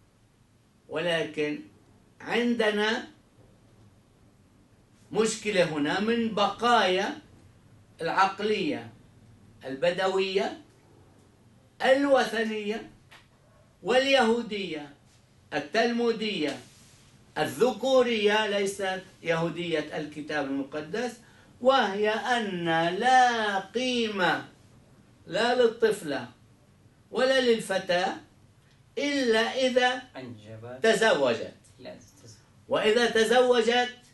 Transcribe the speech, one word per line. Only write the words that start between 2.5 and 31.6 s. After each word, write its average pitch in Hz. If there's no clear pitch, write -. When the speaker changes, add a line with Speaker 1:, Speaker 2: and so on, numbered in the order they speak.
Speaker 1:
مشكلة 202
هنا 156
من 226
بقايا 208
العقلية 175
البدوية 190
الوثنية 226
واليهودية 214
التلمودية 214
الذكورية، 220
ليست 196
يهودية 165
الكتاب 147
المقدس، 156
وهي 214
أن 214
لا 233
قيمة 208
لا 226
للطفلة 196
ولا 262
للفتاة 196
إلا 262
إذا 254
Speaker 2:
أنجبت. 117
Speaker 1:
تزوجت. 175